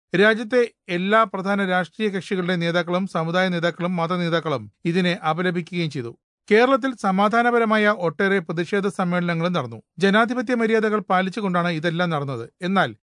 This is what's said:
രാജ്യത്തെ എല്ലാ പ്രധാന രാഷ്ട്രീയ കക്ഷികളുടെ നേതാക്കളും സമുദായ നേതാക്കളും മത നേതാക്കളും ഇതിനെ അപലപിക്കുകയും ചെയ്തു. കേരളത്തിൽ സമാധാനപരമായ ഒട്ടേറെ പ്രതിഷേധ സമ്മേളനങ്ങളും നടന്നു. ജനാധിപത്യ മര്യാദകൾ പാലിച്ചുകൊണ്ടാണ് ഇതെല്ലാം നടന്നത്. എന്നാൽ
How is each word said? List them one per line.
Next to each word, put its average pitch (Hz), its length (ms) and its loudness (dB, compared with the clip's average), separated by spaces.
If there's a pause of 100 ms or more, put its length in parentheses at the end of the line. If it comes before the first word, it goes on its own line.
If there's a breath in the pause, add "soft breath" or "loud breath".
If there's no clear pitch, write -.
(160)
രാജ്യത്തെ 220 460 2 (280)
എല്ലാ 190 340 2
പ്രധാന 196 420 -2
രാഷ്ട്രീയ 185 440 -2
കക്ഷികളുടെ 185 460 -2
നേതാക്കളും 175 520 0
സമുദായ 175 420 0
നേതാക്കളും 170 460 -2
മത 170 220 -2
നേതാക്കളും 160 460 -2 (220)
ഇതിനെ 175 280 0 (120)
അപലപിക്കുകയും 170 680 -4
ചെയ്തു. 120 200 -8 (380)
കേരളത്തിൽ 254 500 4
സമാധാനപരമായ 214 880 2 (120)
ഒട്ടേറെ 190 400 0
പ്രതിഷേധ 180 480 -2
സമ്മേളനങ്ങളും 175 680 0
നടന്നു. 120 260 -4 (200)
ജനാധിപത്യ 226 560 2
മര്യാദകൾ 220 460 2
പാലിച്ചുകൊണ്ടാണ് 185 680 0
ഇതെല്ലാം 170 400 -2
നടന്നത്. 135 360 -4 (160)
എന്നാൽ 180 280 0 (140)